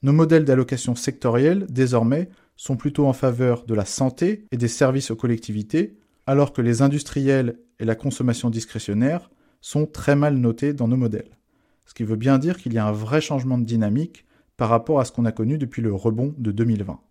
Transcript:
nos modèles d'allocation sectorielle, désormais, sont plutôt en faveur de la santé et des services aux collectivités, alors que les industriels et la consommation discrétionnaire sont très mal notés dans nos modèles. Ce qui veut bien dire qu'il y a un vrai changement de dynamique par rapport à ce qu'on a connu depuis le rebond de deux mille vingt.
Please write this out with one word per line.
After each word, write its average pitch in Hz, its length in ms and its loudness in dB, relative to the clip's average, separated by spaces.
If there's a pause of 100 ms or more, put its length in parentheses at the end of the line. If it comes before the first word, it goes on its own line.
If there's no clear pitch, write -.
nos 139 100 4
modèles 160 320 6
d'allocation 127 480 0
sectorielle, 131 760 0
désormais, 123 580 0 (260)
sont - 220 -6
plutôt 143 300 0
en 135 60 2
faveur 123 520 0
de 113 80 -2
la 104 100 0
santé 147 680 -2
et 127 60 -6
des 120 100 0
services 131 420 0
aux 113 60 -4
collectivités, 117 840 -4 (300)
alors 139 260 2
que - 80 -2
les 117 220 2
industriels 139 720 0 (220)
et - 40 -6
la 113 120 0
consommation 123 560 -2
discrétionnaire 113 800 -2 (280)
sont 147 280 -2
très - 280 0
mal 143 220 2
notés 123 360 0
dans 131 140 -2
nos 123 100 2
modèles. 113 380 -4 (520)
Ce - 80 -20
qui 120 80 -6
veut 110 120 -2
bien 131 220 2
dire 165 200 -2
qu'il 120 160 -6
y 113 40 0
a 107 80 0
un 107 60 0
vrai 110 300 -2
changement 131 360 -2
de 120 80 0
dynamique 113 600 -2 (280)
par 113 140 -2
rapport 117 300 2
à 127 40 2
ce - 80 -4
qu'on 120 140 0
a 110 60 2
connu 113 260 -2
depuis 123 240 -6
le 113 100 0
rebond 117 460 -2
de 113 140 -4
deux 107 140 0
mille 107 180 0
vingt. 95 280 -10